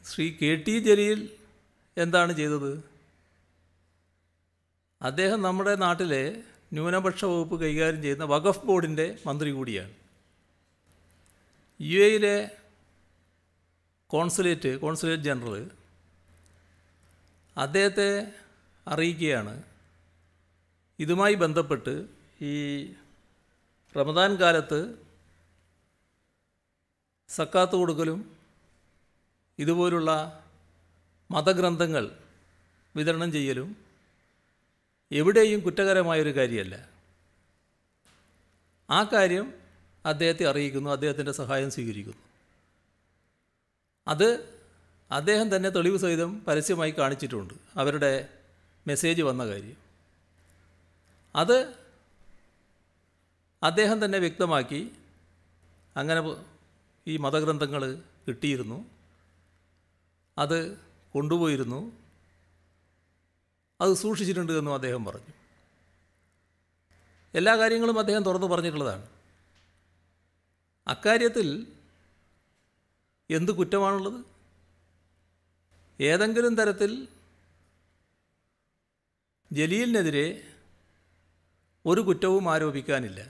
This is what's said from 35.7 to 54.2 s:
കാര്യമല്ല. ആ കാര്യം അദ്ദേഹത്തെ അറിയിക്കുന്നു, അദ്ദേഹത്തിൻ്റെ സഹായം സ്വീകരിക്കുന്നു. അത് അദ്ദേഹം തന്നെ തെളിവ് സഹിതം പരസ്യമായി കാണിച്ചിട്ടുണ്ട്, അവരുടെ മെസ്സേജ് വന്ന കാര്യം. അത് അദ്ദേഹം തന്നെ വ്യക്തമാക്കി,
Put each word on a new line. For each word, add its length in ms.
കാര്യമല്ല. 400
ആ 160
കാര്യം 420
അദ്ദേഹത്തെ 400
അറിയിക്കുന്നു, 460
അദ്ദേഹത്തിൻ്റെ 420
സഹായം 380
സ്വീകരിക്കുന്നു. 520
അത് 220
അദ്ദേഹം 380
തന്നെ 220
തെളിവ് 280
സഹിതം 320
പരസ്യമായി 480
കാണിച്ചിട്ടുണ്ട്, 640
അവരുടെ 360
മെസ്സേജ് 360
വന്ന 240
കാര്യം. 320
അത് 220
അദ്ദേഹം 380
തന്നെ 180
വ്യക്തമാക്കി, 600